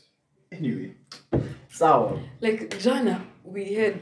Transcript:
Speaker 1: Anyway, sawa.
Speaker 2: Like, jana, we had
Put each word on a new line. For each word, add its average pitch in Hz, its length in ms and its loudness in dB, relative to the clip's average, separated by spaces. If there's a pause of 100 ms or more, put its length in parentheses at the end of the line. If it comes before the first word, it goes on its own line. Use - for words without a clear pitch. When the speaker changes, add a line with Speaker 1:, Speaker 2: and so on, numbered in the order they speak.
(520)
Speaker 1:
Anyway, - 420 -6 (760)
sawa. 131 500 4 (220)
Speaker 2:
Like, 220 380 -2
jana, 214 460 2 (200)
we 196 300 -8
had 208 260 2